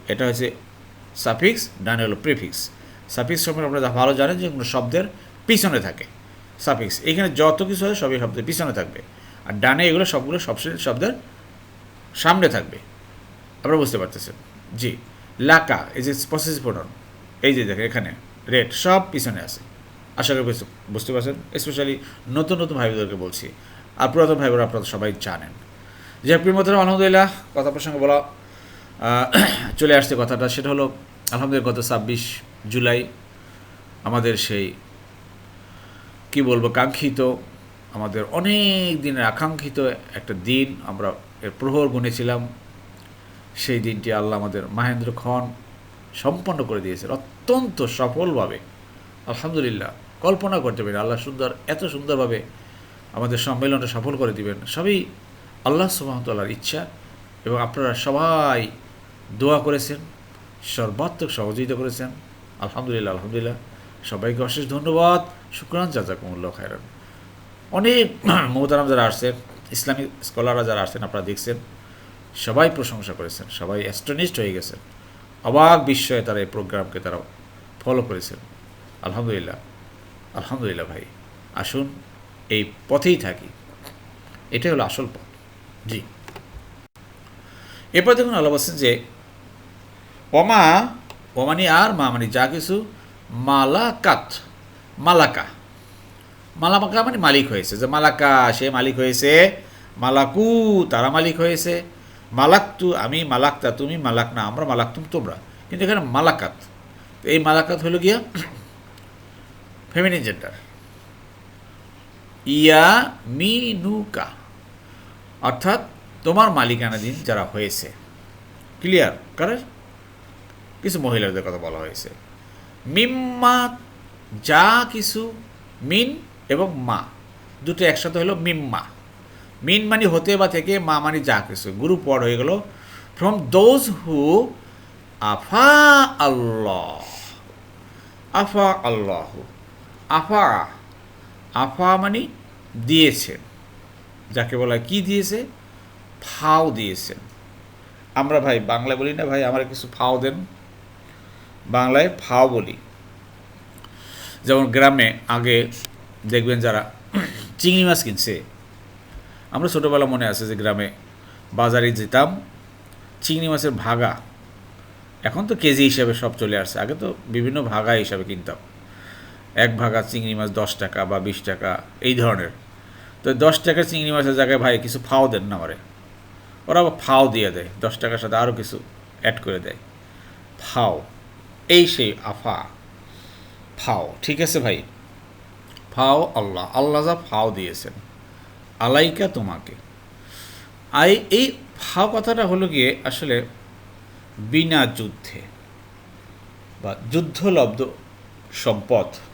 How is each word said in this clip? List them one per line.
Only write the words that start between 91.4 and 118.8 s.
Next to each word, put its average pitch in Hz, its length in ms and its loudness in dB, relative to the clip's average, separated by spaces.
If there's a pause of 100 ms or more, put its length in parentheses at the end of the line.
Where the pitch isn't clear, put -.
আর 190 240 6
মা 139 180 2
মানে 117 160 -2
যা 127 200 2
কিছু, 180 380 -4 (460)
মালাকাত, 139 1040 2 (640)
মালাকা, 151 460 4 (1120)
মালাকা 190 460 2
মানে 247 160 -2
মালিক 143 300 4
হয়েছে, 101 280 -4
যে 120 100 -2
মালাকা 139 640 4
সে 135 180 0
মালিক 127 260 0
হয়েছে, 143 640 6 (340)
মালাকু 185 920 4
তারা 123 200 2
মালিক 165 300 0
হয়েছে, 170 420 0 (500)
মালাক্তু 175 600 4
আমি, 147 300 -2
মালাক্তা 131 460 0
তুমি, 139 260 -6
মালাকনা 117 460 -2
আমরা, 120 220 -4
মালাক্তুম 123 460 -2
তোমরা। 101 260 -6 (340)
কিন্তু 185 140 -4
এখানে 202 160 0
মালাকাত, 135 520 0 (680)
তো - 60 -6
এই 156 100 4
মালাকাত 156 440 2
হলো 170 160 0
গিয়া 202 220 2 (1700)
ফেমিনিন 175 280 0
জেন্ডার, 104 280 -8 (2000)
ইয়ামিনুকা, 190 1800 4 (1160)
অর্থাৎ 185 400 -2 (440)
তোমার 196 260 4
মালিকানাধীন 120 640 -2 (100)
যারা 104 200 -2
হয়েছে। 104 480 -6 (880)